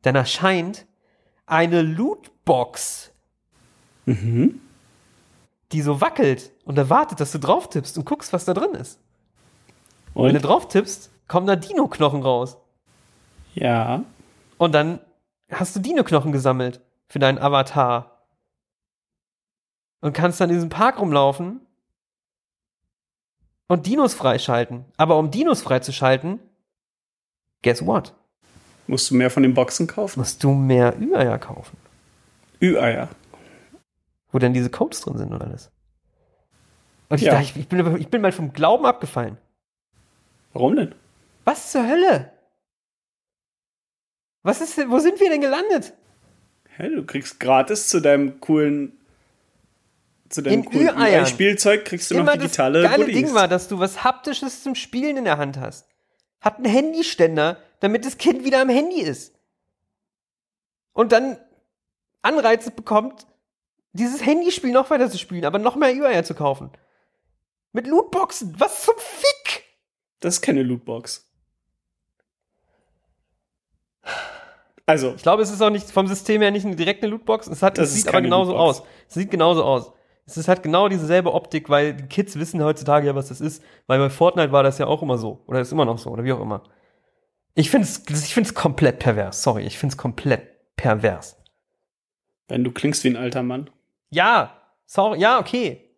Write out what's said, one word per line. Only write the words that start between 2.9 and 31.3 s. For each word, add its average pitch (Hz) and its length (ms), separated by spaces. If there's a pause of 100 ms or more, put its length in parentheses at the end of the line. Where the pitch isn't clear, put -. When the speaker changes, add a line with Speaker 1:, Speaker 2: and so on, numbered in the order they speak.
Speaker 2:
Mhm. 117 560 (1080)
Speaker 1:
die 156 100
so 143 200
wackelt 139 500 (140)
und 139 120
da 135 120
wartet, 285 300
dass 143 140
du 156 60
drauf 180 300
tippst - 280
und 147 80
guckst, - 280
was 175 120
da 185 80
drin 311 220
ist. - 240 (1120)
Und - 80
Speaker 2:
Und? 127 80
Speaker 1:
wenn 139 60
du 147 120
drauf 202 200
tippst, - 440 (160)
kommen 185 200
da 196 80
Dino-Knochen 156 680
raus. 127 360 (1000)
Speaker 2:
Ja. 120 480 (540)
Speaker 1:
Und 170 160
dann 160 260 (520)
hast - 240
du 202 40
Dino-Knochen 185 520
gesammelt 131 500 (260)
für - 120
deinen 135 200
Avatar. 135 880 (1800)
Und 147 120
kannst 170 280
dann 175 80
in 170 80
diesem 170 120
Park 220 300
rumlaufen 165 640 (2000)
und 180 180
Dinos 254 280
freischalten. 120 720 (120)
Aber 160 200
um 156 140
Dinos 277 300
freizuschalten, 135 760 (1200)
guess 120 240
what? 196 280 (720)
Speaker 2:
Musst - 220
du 135 60
mehr 127 140
von 139 140
den 131 100
Boxen 131 340
kaufen? 196 320
Speaker 1:
Musst - 240
du 139 80
mehr 131 480
Ü-Eier 165 400